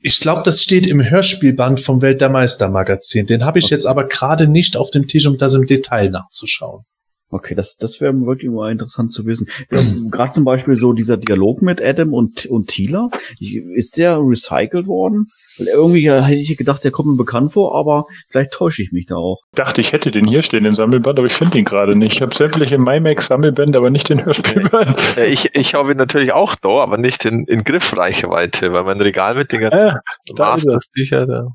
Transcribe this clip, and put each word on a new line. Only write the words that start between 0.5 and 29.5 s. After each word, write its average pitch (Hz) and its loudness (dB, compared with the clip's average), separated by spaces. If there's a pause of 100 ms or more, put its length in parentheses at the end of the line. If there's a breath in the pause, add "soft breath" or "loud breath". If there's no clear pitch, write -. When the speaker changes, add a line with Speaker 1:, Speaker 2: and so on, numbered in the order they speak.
Speaker 1:
steht 185 4
im 143 4
Hörspielband 131 2
vom 131 0
Welt 135 2
der 135 4
Meister 123 0
Magazin. 98 -2
Den 117 0
hab 160 0
ich 160 4
Speaker 2:
Okay. 151 0
Speaker 1:
jetzt - -4
aber 135 0
gerade 151 0
nicht 165 2
auf - -2
dem 139 0
Tisch, 147 2
um 135 2
das 135 2
im 131 4
Detail 127 0
nachzuschauen. - -8 (460)
Speaker 2:
Okay, - -8
das, 101 -6
das - -10
wäre 139 0 (120)
wirklich 131 -4
mal 110 -6
interessant 113 -6
zu 107 -10
wissen. 113 -4 (220 loud breath)
Ja, - 0
Speaker 1:
Mhm. 113 -2
Speaker 2:
gerade - -4
zum 147 0
Beispiel 131 2
so 120 2
dieser 113 0
Dialog 98 0
mit 180 0
Adam 156 0
und, 117 -2
und 113 -2
Teela, 175 -4 (280 loud breath)
ich, 101 -12
ist 98 -4
der 170 2
recycelt 131 -2
worden? 190 0 (320 loud breath)
Weil - -6
irgendwie 156 4
hätte 135 4
ich 147 -4
gedacht, 139 -4
der 131 2
kommt 147 -2
mir 135 2
bekannt 123 0
vor, 196 0
aber 147 0 (240 loud breath)
vielleicht 135 -2
täusche 165 -2
ich 92 -6
mich 90 -4
da 87 -6
auch. 90 -4 (100)
Speaker 3:
Ich - -6
dachte, 127 -2
ich - -2
hätte 151 -2
den 107 2
hier 131 2
stehen, 113 0
den 107 4
Sammelband, 123 2
aber 123 2
ich 123 0
finde 165 2
ihn 104 2
gerade 101 2
nicht. 107 2
Ich - -4
hab 127 -4
sämtliche 147 2
Mimax-Sammelbände, 143 2
aber 123 4
nicht 139 0
den 147 2
Hörspielband. 196 0 (200)
Speaker 4:
Ja, 120 2
ich, 131 0
ich 139 0
habe 143 0
ihn 135 0
natürlich 131 0
auch 196 0
da, - -4 (120)
aber 104 0
nicht 127 -2
in, 117 0
in 113 0
Griffreichweite, 90 -2
weil 90 0
mein 98 -2
Regal 101 0
mit 139 -4